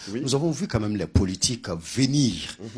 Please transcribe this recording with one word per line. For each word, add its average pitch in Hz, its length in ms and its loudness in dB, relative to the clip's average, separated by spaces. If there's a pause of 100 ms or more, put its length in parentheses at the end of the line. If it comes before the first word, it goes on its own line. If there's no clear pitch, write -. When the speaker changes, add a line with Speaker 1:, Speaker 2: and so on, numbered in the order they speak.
(100)
Speaker 1:
Oui. 117 120 -6
Speaker 2:
nous 127 120 -2
avons 156 160 0
vu 139 160 -4
quand 113 140 -2
même 104 160 -2
les 90 100 -2
politiques 98 600 2
venir, 117 920 0
Speaker 1:
Mhm. 101 80 -14 (120)